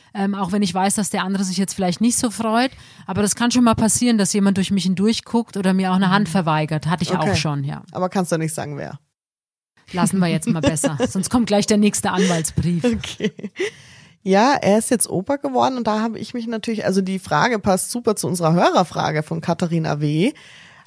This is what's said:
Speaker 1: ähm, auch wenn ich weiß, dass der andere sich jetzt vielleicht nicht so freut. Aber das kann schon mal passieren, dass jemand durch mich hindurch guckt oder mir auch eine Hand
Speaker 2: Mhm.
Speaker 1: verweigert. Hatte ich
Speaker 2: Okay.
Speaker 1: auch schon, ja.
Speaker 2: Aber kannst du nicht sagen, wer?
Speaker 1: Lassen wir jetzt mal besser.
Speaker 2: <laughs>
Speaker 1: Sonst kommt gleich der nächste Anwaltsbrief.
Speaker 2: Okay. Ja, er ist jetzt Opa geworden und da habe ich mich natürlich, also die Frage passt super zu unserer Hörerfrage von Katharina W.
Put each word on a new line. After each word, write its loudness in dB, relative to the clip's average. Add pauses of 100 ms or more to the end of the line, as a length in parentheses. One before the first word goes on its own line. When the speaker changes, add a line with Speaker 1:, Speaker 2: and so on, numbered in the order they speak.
(120)
Speaker 1:
ähm, -2
auch -4
wenn 0
ich 0
weiß, 0
dass -2
der -2
andere -2
sich -4
jetzt -2
vielleicht -2
nicht 2
so 0
freut. 0 (360)
Aber -2
das 0
kann 0
schon 2
mal 6
passieren, 2
dass 2
jemand 2
durch 0
mich 0
hindurch 0
guckt -2
oder 2
mir 2
auch 2
eine 4
Hand 2
Speaker 2:
Mhm. -6
Speaker 1:
verweigert. 0
Hatte 0
ich -2
Speaker 2:
Okay. 2
Speaker 1:
auch 2
schon, -2
ja. -6 (100)
Speaker 2:
Aber -2
kannst -2
du 0
nicht -2
sagen, -8
wer? -10 (920)
Speaker 1:
Lassen 2
wir 2
jetzt 0
mal 0
besser. 0
Speaker 2:
<laughs> 0
Speaker 1:
Sonst -4
kommt 2
gleich 2
der 2
nächste 2
Anwaltsbrief. 0
Speaker 2:
Okay. -4 (920)
Ja, 4
er 2
ist -4
jetzt 0
Opa -2
geworden 0
und -4
da 0
habe -4
ich -12
mich -8
natürlich, -6
also 0
die -2
Frage 0
passt 0
super -2
zu -6
unserer 2
Hörerfrage 2
von -6
Katharina -2
W. 0 (540)